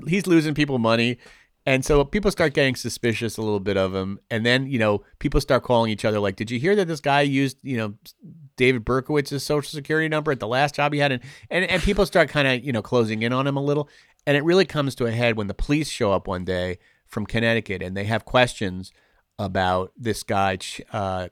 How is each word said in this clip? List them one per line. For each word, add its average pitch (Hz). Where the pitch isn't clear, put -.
he's 185
losing 160
people 143
money. 117
And 135
so 147
people 202
start 160
getting 135
suspicious 117
a 113
little 107
bit 98
of 95
him. 95
And 113
then, 127
you 135
know, 107
people -
start 123
calling 117
each 107
other, 107
like, 98
"Did 107
you 123
hear 170
that 190
this 160
guy 143
used, 139
you 131
know, 107
David 127
Berkowitz's 139
social 147
security 156
number 151
at 127
the 104
last 139
job 147
he 143
had?" 143
And, 127
and, 180
and 175
people 196
start 165
kinda, 135
you 143
know, 113
closing 110
in 117
on 135
him 139
a 143
little. 143
And 143
it 143
really 180
comes 139
to 127
a 117
head 117
when 107
the 98
police 147
show 107
up 92
one 92
day 90
from 104
Connecticut 113
and 92
they 98
have 110
questions 98
about 92
this 113
guy, 98
Ch-, -
uh, 95